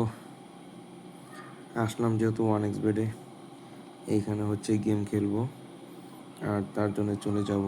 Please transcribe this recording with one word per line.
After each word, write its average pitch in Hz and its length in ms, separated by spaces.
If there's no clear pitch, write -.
আসলাম 113 440
যেহেতু 113 260
ওয়ান 107 200
এক্স 101 140
বেডে, 107 280
এইখানে 104 360
হচ্ছে 104 360
গেম 104 260
খেলবো। 101 360
আর 104 200
তার 104 220
জন্য 104 140
চলে 104 200
যাব 101 240